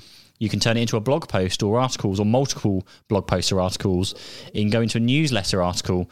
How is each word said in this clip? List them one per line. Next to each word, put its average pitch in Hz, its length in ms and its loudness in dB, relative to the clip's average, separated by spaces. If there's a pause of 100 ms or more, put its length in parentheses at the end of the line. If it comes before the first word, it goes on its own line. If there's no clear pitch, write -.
(400)
You 110 80 0
can 101 100 -2
turn 113 180 2
it 117 40 2
into 117 160 0
a 110 40 0
blog 135 280 0
post 92 340 0
or 107 160 2
articles 113 400 0
or 104 80 2
multiple 110 580 0 (220)
blog 98 220 0
posts 92 240 0
or 95 80 2
articles. 92 560 0 (360)
You 107 100 -2
can 104 80 2
go 113 100 2
into 117 180 0
a - 20 2
newsletter 120 600 2
article. 90 500 0